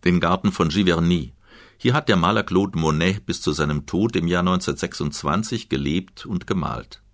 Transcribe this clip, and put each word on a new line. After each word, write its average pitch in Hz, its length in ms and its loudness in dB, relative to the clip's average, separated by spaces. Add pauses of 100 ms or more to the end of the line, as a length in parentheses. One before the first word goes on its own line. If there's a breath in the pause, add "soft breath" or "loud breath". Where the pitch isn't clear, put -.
den 87 160 4
Garten 92 320 2
von 87 160 0
Giverny. 85 640 2 (440 loud breath)
Hier 120 160 0
hat 143 160 0
der 98 80 4
Maler 101 260 2
Claude 92 340 0
Monet 80 480 0
bis - 160 -4
zu 78 120 0
seinem 73 320 0
Tod - 320 0
im 85 100 0
Jahr 87 160 0
neunzehnhundertsechsundzwanzig 90 1300 -2
gelebt - 560 -2
und 90 220 -6
gemalt. - 540 -6 (120)